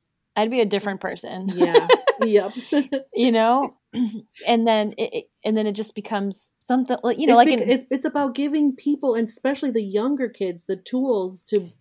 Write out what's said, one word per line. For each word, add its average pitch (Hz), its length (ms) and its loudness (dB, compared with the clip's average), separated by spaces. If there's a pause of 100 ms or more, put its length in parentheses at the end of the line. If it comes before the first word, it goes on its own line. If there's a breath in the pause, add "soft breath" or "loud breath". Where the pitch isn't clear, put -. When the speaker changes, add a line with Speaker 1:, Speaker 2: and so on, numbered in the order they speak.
(360)
Speaker 1:
I'd 220 140 0
be 247 100 0
a 214 60 2
different 196 340 -4
person. 190 480 -8
Speaker 2:
Yeah. - 440 2
Speaker 1:
<laughs> 415 60 6 (200)
Speaker 2:
Yep. 208 340 2 (200)
<laughs> 277 400 -2
Speaker 1:
You 240 200 2
know? 233 440 2 (160)
<clears throat> 220 540 -6
And 226 200 2
then 214 320 2
it, - 160 -4
it, - 160 -10 (140)
and 220 120 0
then 214 100 0
it 208 60 -2
just 214 220 -10
becomes 202 680 -8
something, 254 420 -2
like, 226 160 -2
you 285 80 0
know, 240 120 8
Speaker 2:
It's 277 120 8
Speaker 1:
like 247 80 2
Speaker 2:
bec-, 208 80 -2
Speaker 1:
an 233 40 2
Speaker 2:
it's, 262 200 0
it's 269 160 -2
about 277 280 -2
giving 285 420 0
people, 285 380 -2
and 226 140 0
especially 269 420 -4
the 220 120 0
younger 233 480 -2
kids, 180 340 -6
the 190 120 -6
tools 208 680 -4
to 208 160 0 (200)